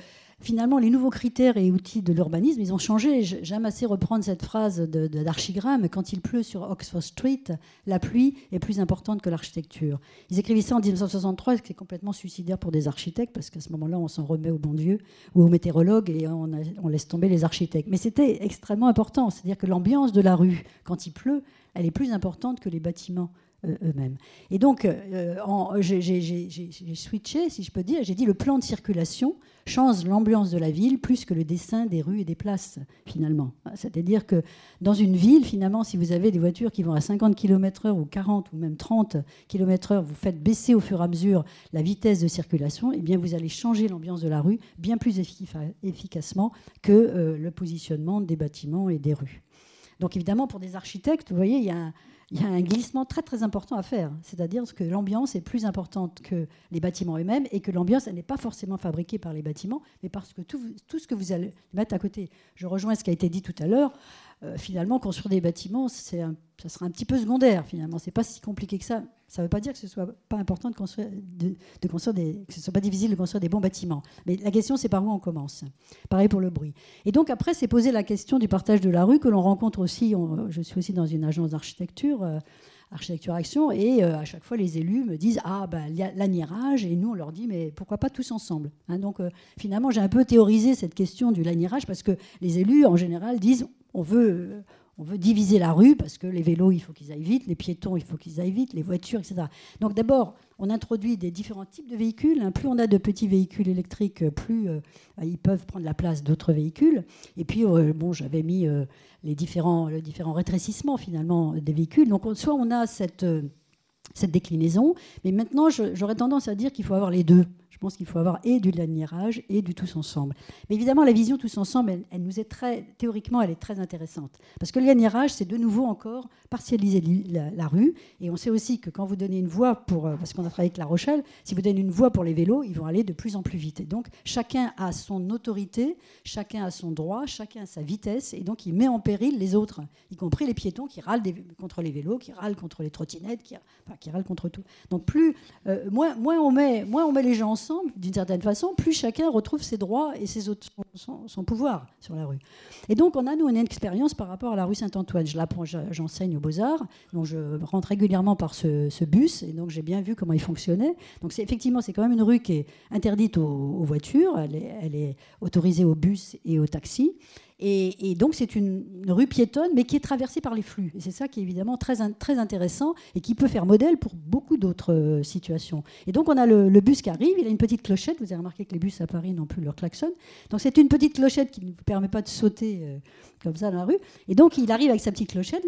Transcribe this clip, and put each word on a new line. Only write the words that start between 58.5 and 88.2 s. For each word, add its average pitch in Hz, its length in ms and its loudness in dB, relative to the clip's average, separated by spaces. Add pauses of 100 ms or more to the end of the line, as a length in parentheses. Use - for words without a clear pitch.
fabriquée 175 420 -6
par 165 140 -10
les 156 100 -8
bâtiments, 185 380 -8 (200)
mais 185 80 -10
parce 190 240 -14
que - 80 -14
tout, 269 180 -12 (280)
tout 320 120 -8
ce - 80 -20
que 247 80 -4
vous 190 160 -6
allez 180 220 -4 (200)
mettre 214 200 -4
à 190 60 -2
côté. 196 300 -8 (260)
Je 180 100 -14
rejoins 190 300 -2
ce - 80 -8
qui 180 80 -2
a - 20 2
été 170 160 0
dit 185 140 -6
tout 180 160 -12
à 151 80 -4
l'heure. 262 260 2 (500)
Euh, 170 140 -10
finalement, 185 420 -2
construire 202 300 -6
des 190 120 2
bâtiments, 190 460 -4
c'est - 340 -8
un, 160 140 -6 (260)
ça 170 80 -16
sera - 160 -12
un 175 40 -2
petit 196 160 -10
peu 262 120 0
secondaire, 233 480 4
finalement. 165 320 -8
C'est 180 140 -10
pas 226 120 -2
si - 180 -10
compliqué 202 360 -8
que 185 80 -10
ça. 226 180 -6 (260)
Ça - 120 -8
veut 170 80 -4
pas 208 120 -2
dire 262 120 -8
que - 60 -16
ce 208 80 -16
soit 185 260 -8 (160)
pas 214 80 -4
important 196 320 -4
de 226 60 -10
construire, 202 360 -8
de, 185 440 -8 (260)
de 180 60 -4
construire 170 260 -4
des, 180 340 -4
que - 60 -18
ce 165 80 -16
soit 185 120 -10
pas 196 80 2
difficile 196 280 -2
de 202 60 0
construire 185 260 -4
des 170 80 -2
bons 202 120 0
bâtiments. 180 420 -4 (240)
Mais 175 80 0
la 196 160 -4
question, 226 260 2
c'est 247 120 -2
par 190 140 2
où 208 60 -2
on 214 80 -2
commence. 156 460 -8 (440)
Pareil 196 200 4
pour 196 120 4
le 185 120 0
bruit. 151 220 -8 (320)
Et 208 60 0
donc, 294 200 4
après, 330 240 0
c'est 247 120 -2
poser 240 240 4
la 220 120 2
question 208 340 0
du 220 100 2
partage 196 340 4
de 185 100 4
la 175 140 6
rue 254 120 8
que 277 120 4
l'on 202 120 6
rencontre 196 380 2
aussi. 208 340 0
On, 175 380 -2
je 160 100 -6
suis 165 160 -6
aussi 185 160 -4
dans 175 140 0
une 156 160 -2
agence 156 280 0
d'architecture, 196 720 -4
euh, 165 160 -4 (540)
Architecture 170 420 -8
Action, 254 380 0
et, 220 320 4
euh, 165 160 2
à 156 60 -8
chaque 160 180 -14
fois, - 120 -8
les 180 220 -2
élus 185 260 -2
me 185 140 -4
disent : « 214 280 0
Ah, 190 200 -6
ben, 160 220 -8
il 156 80 -8
y 185 80 -4
a 190 100 -6
laniérage », 196 720 -2
et 170 100 -2
nous, 196 160 0
on 226 40 -4
leur 156 160 -8
dit : « 202 180 -10
Mais 165 260 -4
pourquoi 202 220 -8
pas 269 140 -2
tous 262 200 -8